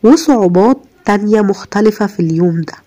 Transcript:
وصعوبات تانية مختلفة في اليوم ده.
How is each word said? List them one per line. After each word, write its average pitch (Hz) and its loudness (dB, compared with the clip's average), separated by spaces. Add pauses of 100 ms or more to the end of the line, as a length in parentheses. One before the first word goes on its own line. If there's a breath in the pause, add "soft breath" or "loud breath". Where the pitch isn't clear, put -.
وصعوبات 226 2 (260)
تانية 208 0
مختلفة 208 -2
في 196 -8
اليوم 165 -2
ده. 156 -10 (120)